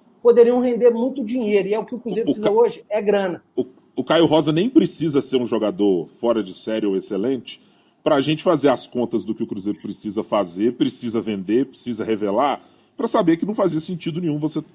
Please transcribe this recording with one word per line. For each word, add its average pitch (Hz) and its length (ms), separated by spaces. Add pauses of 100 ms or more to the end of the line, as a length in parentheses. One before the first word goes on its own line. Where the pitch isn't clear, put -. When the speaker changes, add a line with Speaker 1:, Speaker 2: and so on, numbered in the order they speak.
(220)
Speaker 1:
poderiam 240 380
render 240 300
muito 240 340
dinheiro. 208 440
E 202 60
é 220 40
o 233 60
que - 100
o 233 40
Cruzeiro 220 300
Speaker 2:
O, 277 40
o - 20
Speaker 1:
precisa 214 180
Speaker 2:
Ca-, 220 80
Speaker 1:
hoje: 233 280
é 208 120
grana. 196 420 (140)
Speaker 2:
o, 190 80 (320)
o 127 80
Caio 165 220
Rosa 151 260
nem 175 160
precisa 165 540
ser - 160
um 120 80
jogador 101 640 (120)
fora 117 220
de 92 120
série 110 320
ou 95 100
excelente 107 640 (440)
pra 151 160
gente 151 220
fazer 151 260
as 123 180
contas 113 380
do 107 100
que 110 80
o 110 40
Cruzeiro 101 340
precisa 104 420
fazer, 101 520
precisa 120 460
vender, 104 460
precisa 107 380
revelar, 107 560 (360)
pra 233 120
saber 180 280
que 165 100
não 208 80
fazia 175 260
sentido 165 400
nenhum 151 180
você 151 240 (120)